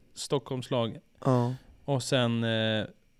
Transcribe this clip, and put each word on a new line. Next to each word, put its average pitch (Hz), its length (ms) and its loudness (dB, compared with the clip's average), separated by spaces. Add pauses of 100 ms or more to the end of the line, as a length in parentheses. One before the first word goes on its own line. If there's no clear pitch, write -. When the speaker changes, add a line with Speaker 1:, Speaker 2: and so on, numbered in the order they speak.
(140)
Speaker 1:
Stockholmslag. 127 840 -2 (260)
Speaker 2:
Ja. 123 300 2 (300)
Speaker 1:
Och 135 180 0
sen, 117 420 2
eh, 110 420 0 (340)